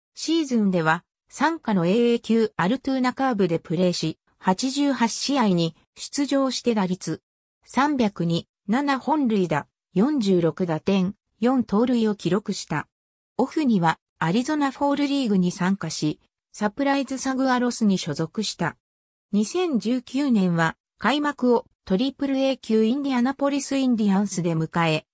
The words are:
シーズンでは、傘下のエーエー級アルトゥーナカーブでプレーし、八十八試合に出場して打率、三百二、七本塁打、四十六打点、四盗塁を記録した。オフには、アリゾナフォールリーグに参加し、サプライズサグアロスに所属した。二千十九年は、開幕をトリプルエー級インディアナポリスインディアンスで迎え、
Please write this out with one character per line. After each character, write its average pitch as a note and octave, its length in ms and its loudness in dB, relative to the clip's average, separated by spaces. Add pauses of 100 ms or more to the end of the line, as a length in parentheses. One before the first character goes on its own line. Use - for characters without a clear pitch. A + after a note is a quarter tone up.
(140)
シ D#4+ 280 0
ー - 40 -4
ズ A#3+ 140 0
ン G3+ 100 2
で F3+ 120 2
は、 D#3+ 220 0 (240)
傘 D#4+ 300 -2
下 - 160 -2
の E3+ 120 2
エ F3+ 60 4
ー A#3+ 200 2
エ - 20 2
ー A#3 60 -2
級 A3 360 0
ア E3+ 120 0
ル C4 100 0
ト C4+ 140 -4
ゥ C4 60 0
ー - 20 -2
ナ B3+ 120 0
カ C4+ 200 -2
ー - 20 -2
ブ F#3+ 140 2
で D#3+ 100 -2
プ - 180 -6
レ F3+ 120 2
ー F3+ 40 0
し、 E3 260 -6 (200)
八 F#3+ 320 0
十 C#4 220 0
八 A#3 200 0
試 - 260 -2
合 A3 100 2
に E3+ 280 0 (200)
出 - 280 -4
場 C4+ 260 0
し - 120 -8
て A#3+ 120 0
打 G3+ 120 0
率、 F3 360 -6 (420)
三 C#4+ 320 0
百 G#3 280 -2
二、 E3+ 220 -2 (220)
七 C4+ 300 0
本 C#4 300 0
塁 G3 200 2
打、 D3+ 180 -2 (260)
四 C4+ 280 2
十 F#3+ 200 2
六 E3 260 0
打 D#3 140 -2
点、 F#3+ 340 0 (260)
四 B3 240 2
盗 G#3 200 0
塁 A#3 240 2
を G#3 60 0
記 F#3 160 -6
録 G3+ 220 -2
し - 140 -8
た。 - 220 -6 (480)
オ A3 80 0
フ D#4 200 -2
に A3+ 160 2
は、 E3 180 2 (200)
ア E3 140 0
リ A#3+ 120 0
ゾ D4+ 120 -2
ナ C#4+ 140 0
フ C#4+ 180 -2
ォ C#4+ 40 2
ー C#4 40 0
ル C#4+ 100 0
リ C#4 200 -2
ー - 20 0
グ G3+ 80 2
に F3+ 160 2
参 F#3 240 -2
加 D#3+ 140 -8
し、 - 300 -4 (320)
サ G#3 180 -2
プ C#4 140 -4
ラ C#4 120 2
イ C#4 80 -2
ズ C4 140 -8
サ C4+ 160 -4
グ C4 160 0
ア B3 80 2
ロ B3 120 0
ス A#3 140 -2
に G3 140 4
所 D3+ 160 -6
属 D#3+ 280 -4
し - 140 -8
た。 - 220 -4 (540)
二 G#3 120 2
千 E4 340 -2
十 B3 220 -2
九 C4+ 300 -2
年 F#3 260 2
は、 E3 200 0 (220)
開 C4+ 220 0
幕 C#4+ 340 0
を - 120 0 (180)
ト F#3+ 140 0
リ C4 160 -2
プ C#4 140 -4
ル C4+ 100 0
エ C4+ 140 2
ー B3+ 60 -6
級 A3 260 2
イ A3+ 100 2
ン C#4+ 80 -4
デ C#4 80 -2
ィ C4 60 0
ア B3 40 2
ナ C4 140 0
ポ C#4 160 0
リ C#4 100 0
ス C#4 160 -2
イ C4+ 100 0
ン B3 100 2
デ G#3+ 80 0
ィ G3 120 4
ア G3 40 2
ン G#3 80 0
ス F3+ 140 -4
で E3+ 120 0
迎 D#3+ 340 0
え、 D#3 260 0